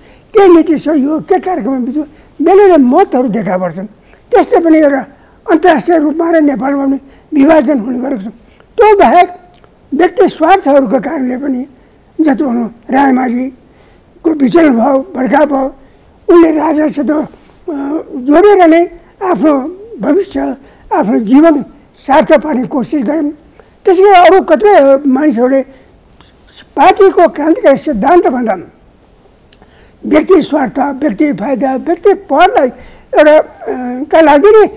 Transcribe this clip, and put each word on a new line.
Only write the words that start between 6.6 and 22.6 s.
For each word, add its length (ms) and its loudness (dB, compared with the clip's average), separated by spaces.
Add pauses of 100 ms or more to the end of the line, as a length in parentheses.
पनि 140 -4 (340)
विभाजन 460 2
हुने 200 -8
गरेको 220 -6
छ। 60 -12 (480)
त्यो 240 4
बाहेक 280 4 (640)
व्यक्ति 340 0
स्वार्थहरूको 720 0
कारणले 380 -6
पनि 280 -6 (560)
जति 220 0
भनौँ 260 -4 (200)
रायमाझीको 1400 -4
विचलन 440 0
भयो, 400 -2
भड्काव 300 0
भयो, 300 -6 (540)
उनले 220 4
राजासित, 600 -2
अ, 120 -2 (920)
जोडेर 520 2
नै 240 2 (320)
आफ्नो 280 0 (480)
भविष्य, 580 -4 (360)
आफ्नो 260 -2
जीवन 460 2 (300)
सार्थ 380 0
पार्ने 340 -2